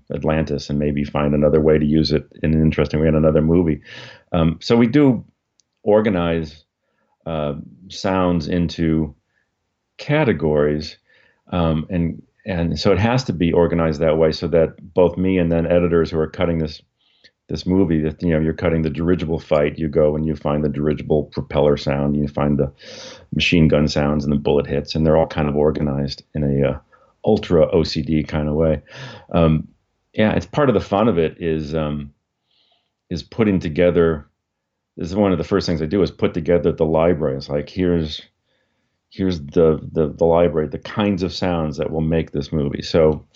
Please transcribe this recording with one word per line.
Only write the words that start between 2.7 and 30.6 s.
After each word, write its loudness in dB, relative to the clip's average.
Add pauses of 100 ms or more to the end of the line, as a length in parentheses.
way 4
in 2
another 4
movie. 2 (500)
Um, 2
so 2
we 4
do 2 (600)
organize, 0 (640)
uh, -4 (340)
sounds 0
into 0 (840)
categories, 0 (540)
um, 0
and, -2 (240)
and -2
so 2
it 0
has 0
to -4
be 0
organized 2
that 2
way 2
so -6
that -2
both 2
me 0
and 0
then 0
editors 2
who -6
are -2
cutting -2
this, -6 (680)
this -8
movie, 2
that, -6
you 0
know, 2
you're 0
cutting -2
the -2
dirigible -2
fight, 0
you -4
go 2
and -4
you -2
find -2
the 0
dirigible -2
propeller 0
sound, -2
you -2
find -2
the -2 (640)
machine 4
gun 2
sounds 0
and -2
the 2
bullet 0
hits, -4
and 0
they're 4
all 2
kind -2
of -2
organized -2 (100)
in -4
a, 0
uh, -6 (460)
ultra 4
O 4
C -4
D 0
kind -4
of -2
way. 0 (500)
Um, 2 (460)
yeah, 2
it's -2
part 0